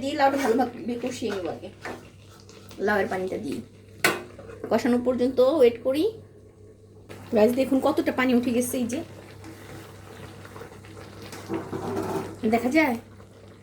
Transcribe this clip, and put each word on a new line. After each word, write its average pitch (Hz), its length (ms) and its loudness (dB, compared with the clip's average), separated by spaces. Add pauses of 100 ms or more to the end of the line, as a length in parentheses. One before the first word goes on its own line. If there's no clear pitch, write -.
দিয়ে 277 180 -2
লাউটা 277 240 6
ভালোভাবে 240 600 0
কষিয়ে 247 320 -4
নিব 180 100 -4 (100)
আগে, 185 140 -12 (1160)
লাউয়ের 202 280 2
পানিটা 185 320 -4
দিয়ে - 140 -6 (1120)
কষানো 240 260 4 (100)
পর্যন্ত 254 320 2 (200)
ওয়েট 233 260 8
করি। 277 180 2 (1300)
গাইস, 214 240 8
দেখুন 262 180 4 (100)
কতটা 302 320 2
পানি 254 200 4
উঠে 247 180 0
গেছে, 247 240 0
এই 226 100 -2
যে 277 80 -4 (3500)
দেখা 233 240 2
যায় 285 180 4 (680)